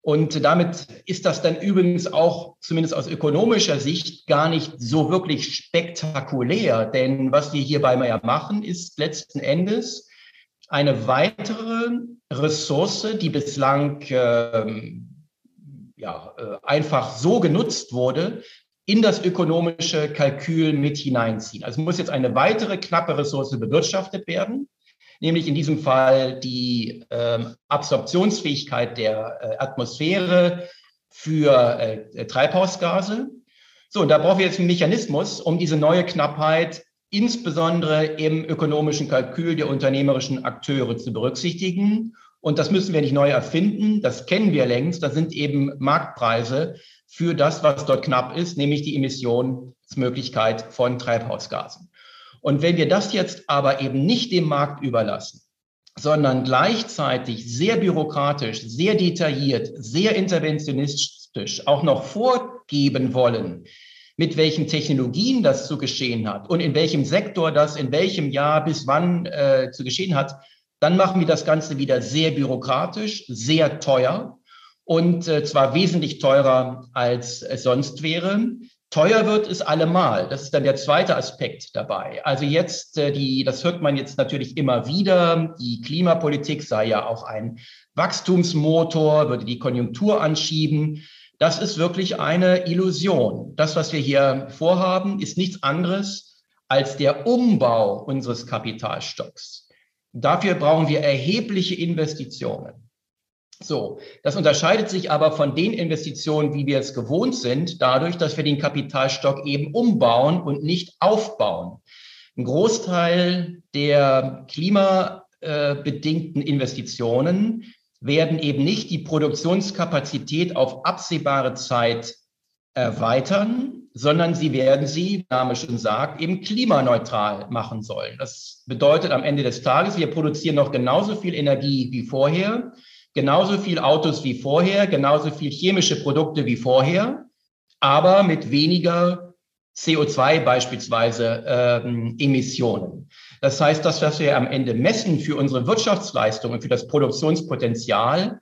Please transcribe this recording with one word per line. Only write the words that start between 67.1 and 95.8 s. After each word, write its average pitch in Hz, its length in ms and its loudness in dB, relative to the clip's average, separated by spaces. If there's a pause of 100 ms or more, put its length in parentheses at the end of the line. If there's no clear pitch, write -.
das 147 240 2
in 131 140 -4
welchem 165 400 0
Jahr 151 340 2
bis 151 200 -4
wann, 170 400 2
äh, 135 460 2
zu 127 140 -10
geschehen 180 280 -2
hat, 139 220 -2 (460)
dann 170 160 4
machen 185 240 4
wir 156 60 2
das - 180 2
Ganze 156 320 0
wieder 131 240 2
sehr 151 300 0
bürokratisch, 147 960 -2
sehr 139 520 0
teuer 139 580 0 (460)
und, 170 460 2
äh, 147 160 0
zwar 135 280 2
wesentlich 165 460 0
teurer, 131 720 2
als 123 480 -2
es 131 220 -8
sonst 131 400 0
wäre. 175 380 0 (480)
Teuer 208 360 4
wird 214 220 2
es 180 140 -6
allemal. 160 640 2
Das 135 140 -8
ist - 120 -8
dann 139 100 2
der 139 120 2
zweite 156 400 2
Aspekt - 600 -8
dabei. - 500 -6
Also 139 180 0
jetzt, 165 540 -2
äh, 143 160 0
die, 135 320 -2
das - 180 -4
hört 175 180 -2
man 143 140 2
jetzt - 220 -6
natürlich 135 400 -4
immer 127 280 0
wieder, 170 760 2
die 120 180 -6
Klimapolitik 147 840 0
sei 110 240 0
ja 110 180 0
auch 113 180 -6
ein 113 360 -10 (340)
Wachstumsmotor, 160 1400 2
würde 107 160 -4
die 120 140 -6
Konjunktur 135 640 0
anschieben. 151 840 0 (320)
Das 170 240 2
ist 175 160 -4
wirklich 175 420 -2
eine 180 480 2
Illusion. 165 880 0
Das, 151 220 0
was 156 160 -4
wir 151 80 -2
hier 135 480 2
vorhaben, 185 720 0
ist - 160 -6
nichts 190 260 -4
anderes 180 800 -4 (240)